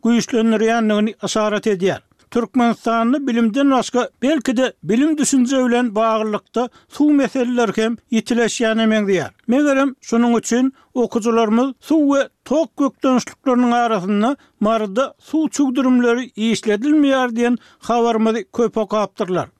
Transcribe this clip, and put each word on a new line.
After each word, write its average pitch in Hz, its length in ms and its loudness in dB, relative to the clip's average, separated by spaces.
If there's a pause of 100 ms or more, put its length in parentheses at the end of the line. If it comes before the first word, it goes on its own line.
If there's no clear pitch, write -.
güýçlendirýänligini 220 1080 0 (100)
işaret 214 440 -2
edýär. 190 320 -2 (320)
Türkmenistanyny 233 960 0
bilimden 240 440 2
başga, 247 380 0 (120)
belki 262 360 0
de 247 160 0 (100)
bilim 262 340 0
düşünje 262 480 0
bilen 240 300 0
baglanykda 220 760 -2 (200)
suw 302 240 2
meseleler 247 640 0
hem 220 220 -2 (140)
ýitileşýäne 226 760 0
meňzeýär. 196 440 0 (160)
Megerem 269 540 0
şonuň 233 380 0
üçin 254 340 0 (200)
okujularymyz 233 880 0
suw 311 300 0
we 277 180 0 (160)
tok 311 320 -2
gökdönüşlikleriň 254 960 0
arasynda 220 600 0 (240)
marda 214 600 -2
suw 311 300 -2
çügdürümleri 254 880 0
işledilmeýär 247 1000 0
diýen 240 220 0 (220)
habarymyzy 226 640 0 (120)
köp 233 240 -2
okapdyrlar. 196 720 -4 (100)